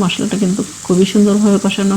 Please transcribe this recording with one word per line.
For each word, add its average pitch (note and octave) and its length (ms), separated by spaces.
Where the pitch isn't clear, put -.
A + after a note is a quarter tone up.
মশলাটা F#3+ 400
কিন্তু F#3+ 180
খুবই F#3 280
সুন্দরভাবে G#3 520
কষানো G3 320